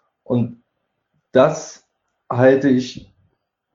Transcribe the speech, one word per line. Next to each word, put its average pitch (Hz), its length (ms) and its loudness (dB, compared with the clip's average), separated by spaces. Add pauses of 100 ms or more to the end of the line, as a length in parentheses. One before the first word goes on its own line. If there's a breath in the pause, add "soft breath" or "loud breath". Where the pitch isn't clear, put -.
(220)
Und - 400 -6 (680)
das - 540 -2 (440)
halte 131 400 2
ich - 420 -4 (640)